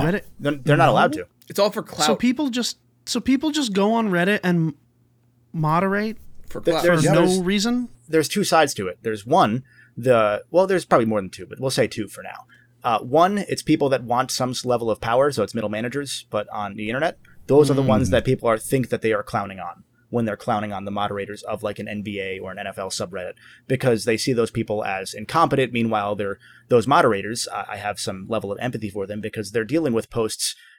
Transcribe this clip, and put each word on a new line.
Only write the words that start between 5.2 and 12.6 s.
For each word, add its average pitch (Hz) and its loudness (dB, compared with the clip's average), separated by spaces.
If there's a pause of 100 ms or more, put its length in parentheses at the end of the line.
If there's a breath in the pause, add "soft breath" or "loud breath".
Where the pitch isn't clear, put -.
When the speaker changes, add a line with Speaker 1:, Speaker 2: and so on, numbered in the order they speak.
Speaker 1:
moderate 190 0 (320)
Speaker 3:
For - -10
Speaker 2:
Th-, 165 2
Speaker 3:
clout. 160 0
Speaker 2:
there's, 175 4
Speaker 1:
for 156 2
Speaker 2:
yeah, 151 4
Speaker 1:
no 175 6
Speaker 2:
there's, 185 2
Speaker 1:
reason? 220 0 (180)
Speaker 2:
there's 156 2
two 202 0
sides 160 4
to 95 -4
it. 90 -8
There's 110 -4
one, 131 2 (340 soft breath)
the, 113 4
well, 185 4
there's 185 0
probably 131 4
more 107 0
than 92 -10
two, 92 -16
but - -16
we'll 131 -2
say 127 2
two 104 -8
for - -16
now. - -16 (380 soft breath)